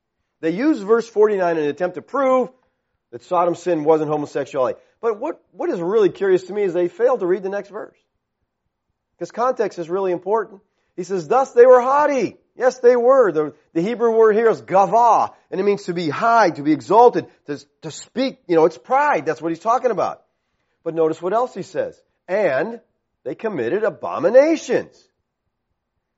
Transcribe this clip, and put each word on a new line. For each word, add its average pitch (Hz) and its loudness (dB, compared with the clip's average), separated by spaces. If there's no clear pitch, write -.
They 160 -2
use 247 -2
verse 220 0
forty-nine 196 2
in 156 -2
an 147 -2
attempt 175 -4
to 147 -12
prove 262 0
that 120 -18
Sodom's 175 -2
sin 165 -4
wasn't 156 2
homosexuality. 143 -4
But 220 -4
what, 294 -8
what 349 -6
is 208 -4
really 190 0
curious 185 -2
to 175 -14
me 208 -4
is 185 -2
they 175 -2
fail 240 -2
to 190 -6
read 190 -2
the 190 -8
next 202 -10
verse. - -18
'Cause 170 -12
context 240 -4
is 160 -10
really 190 -2
important. 190 -4
He 180 -10
says, 180 -6
"Thus 262 0
they 240 6
were 254 8
haughty." 269 0
Yes, 254 -2
they 247 4
were. 240 4
The, 151 -4
the 165 -2
Hebrew 226 -2
word 220 6
here 226 2
is 151 -2
gavah, 190 2
and 180 -4
it 196 -2
means 202 -2
to 180 -6
be 170 -4
high, 214 2
to 139 -8
be 147 2
exalted, 185 4
to, 143 -12
to - -14
speak. - -8
You 175 0
know, 160 6
it's 180 0
pride. 262 -2
That's 151 -6
what 165 -6
he's 165 -10
talking 240 -2
about. 131 -6
But 165 -8
notice 160 -2
what 185 -4
else 240 -2
he 196 -10
says. 127 -8
"And 190 -2
they 147 -10
committed 185 -4
abominations." 185 0